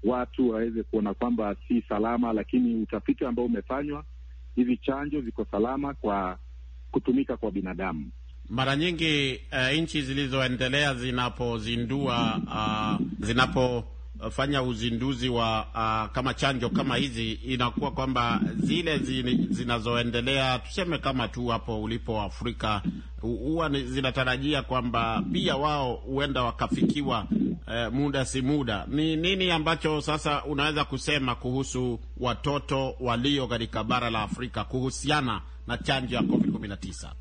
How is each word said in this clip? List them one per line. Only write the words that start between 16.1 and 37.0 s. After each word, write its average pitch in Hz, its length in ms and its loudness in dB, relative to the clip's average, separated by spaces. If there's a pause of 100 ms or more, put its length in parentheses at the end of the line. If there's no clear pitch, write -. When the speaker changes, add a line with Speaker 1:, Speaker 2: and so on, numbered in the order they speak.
Speaker 2:
kama 127 220 0
chanjo 131 360 0
kama 135 260 0
hizi, 113 360 -2
inakuwa 123 580 -2
kwamba 123 500 0 (160)
zile 160 420 0
zini-, 127 520 0
zinazoendelea, 120 1080 0
tuseme 175 400 -2
kama 127 300 0
tu 120 180 -4
hapo 113 360 -2
ulipo 110 400 -2
Afrika, 107 600 -2 (380)
hu-, 117 160 -2
huwa 156 320 0
ni, 139 160 0
zinatarajia 131 800 2
kwamba 117 600 0 (100)
pia 127 240 2
wao 139 380 2
huenda 135 480 0
wakafikiwa, 123 840 2 (460)
eh, 113 200 0
muda 139 320 2
si 135 180 -2
muda. 127 460 2
Ni 156 280 2
nini 180 340 2
ambacho 156 500 2
sasa 151 440 0
unaweza 147 400 2
kusema 131 500 0
kuhusu 127 680 -2 (200)
watoto 135 800 0
walio 127 460 2
katika 113 380 -2
bara 123 260 2
la 110 120 0
Afrika 107 420 -4
kuhusiana 131 760 0 (260)
na 120 120 -2
chanjo 127 380 0
ya 117 60 2
covid - 300 4
kumi - 160 -4
na 98 80 -6
tisa? - 440 -10